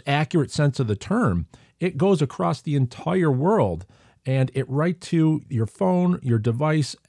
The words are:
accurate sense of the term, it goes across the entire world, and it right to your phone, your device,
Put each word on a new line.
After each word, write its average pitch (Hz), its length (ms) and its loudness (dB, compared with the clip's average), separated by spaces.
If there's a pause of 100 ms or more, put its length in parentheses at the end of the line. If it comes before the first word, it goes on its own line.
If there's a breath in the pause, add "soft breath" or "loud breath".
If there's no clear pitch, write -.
accurate 143 420 0
sense 143 300 0
of 120 80 0
the 104 80 0
term, 113 500 -2 (320 soft breath)
it 135 180 -4
goes 180 240 2
across 165 400 -2
the 151 140 -4
entire 160 560 0
world, 127 560 0 (380 soft breath)
and 131 300 0
it 135 140 -4
right 156 340 -2
to 160 460 2
your 113 180 0
phone, 180 540 0
your 117 200 2
device, 139 560 0 (120)